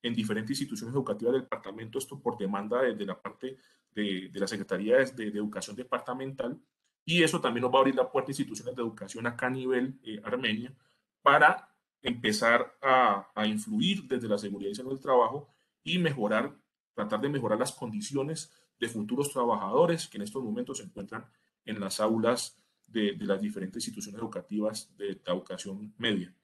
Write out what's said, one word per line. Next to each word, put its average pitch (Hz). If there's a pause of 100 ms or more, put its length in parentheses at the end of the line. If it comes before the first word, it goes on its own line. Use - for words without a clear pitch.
en 117
diferentes 107
instituciones 120
educativas 117
del 131
departamento, 113
esto 139
por 117
demanda 104
de, 117
de 104
la 92
parte 131 (360)
de, 95
de 98
la 95
Secretaría 104
de, 113
de 104
Educación 104
Departamental, 127 (460)
y 165
eso 160
también 120
nos 127
va 135
a -
abrir 135
la 127
puerta 135
a -
instituciones 127
de 123
educación 113
acá 120
a 127
nivel, 131
eh, 107
Armenia, 117 (480)
para 151 (360)
empezar 117
a, 123
a 107
influir 110
desde 117
la 101
seguridad 98
y 104
salud 127
del 135
trabajo 127 (300)
y 175
mejorar, 127 (440)
tratar 107
de 139
mejorar 117
las 127
condiciones 135 (280)
de 117
futuros 117
trabajadores 123
que 107
en 101
estos 117
momentos 123
se 101
encuentran 104 (340)
en 110
las 98
aulas 113 (300)
de, 107
de 104
las 98
diferentes 104
instituciones 104
educativas 107
de 98
la 90
educación 95
media. 95 (100)